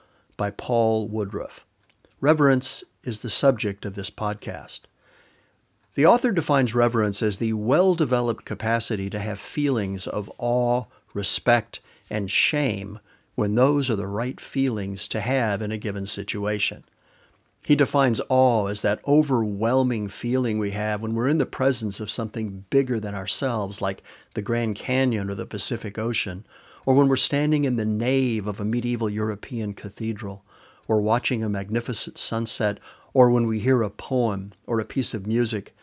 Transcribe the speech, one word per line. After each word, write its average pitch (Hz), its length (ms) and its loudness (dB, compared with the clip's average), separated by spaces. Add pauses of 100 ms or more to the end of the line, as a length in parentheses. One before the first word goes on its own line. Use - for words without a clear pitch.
(360)
by 104 140 -2
Paul 110 580 0
Woodruff. 104 580 -6 (540)
Reverence 139 640 4 (200)
is 113 180 -4
the 120 80 -6
subject 113 560 2
of 101 120 -8
this 98 120 -6
podcast. 104 720 -8 (1120)
The 139 120 4
author 233 260 6
defines 139 420 2
reverence 117 460 2
as 107 160 0
the 113 160 0
well-developed 123 920 2
capacity 110 640 -2
to 107 80 -6
have 104 200 -6
feelings 110 680 -2
of 101 320 -6
awe, 120 460 0 (280)
respect, - 680 0 (280)
and 101 220 -4
shame 107 680 -2 (360)
when 104 220 0
those 135 340 4
are 107 60 2
the 98 100 -2
right 110 340 -4
feelings 107 680 -2
to 110 120 -4
have 113 400 0
in 104 100 -4
a 110 60 -4
given 101 300 -6
situation. 104 800 -4 (800)
He 147 140 4
defines 135 540 2
awe 123 380 4
as 104 120 -2
that 104 260 0
overwhelming 123 1040 2
feeling 120 500 -2
we 104 120 0
have 107 320 -2
when 110 120 -4
we're 117 140 0
in 156 100 2
the 131 60 2
presence 113 560 -2
of 104 100 -6
something 107 600 -6
bigger 127 280 2
than 101 160 -4
ourselves, 104 680 -4
like 98 200 -4 (300)
the 110 80 -4
Grand 113 360 -2
Canyon 123 520 0
or 101 60 -4
the 101 100 -6
Pacific 110 540 -6
Ocean, 110 480 -4 (400)
or 131 80 4
when 139 140 6
we're 135 80 4
standing 147 500 2
in 127 100 0
the 110 80 0
nave 113 640 0
of 107 140 -4
a 104 40 -2
medieval 113 460 -2
European 107 640 -4
cathedral, 104 680 -8 (440)
or 107 140 4
watching 110 420 0
a 110 60 0
magnificent 104 720 -4
sunset, 113 600 0 (360)
or 123 160 8
when 120 160 4
we 110 120 -2
hear 120 220 2
a 104 80 0
poem 104 640 -2 (160)
or 117 120 -2
a 107 60 -2
piece - 300 -4
of 98 120 -8
music 110 560 -2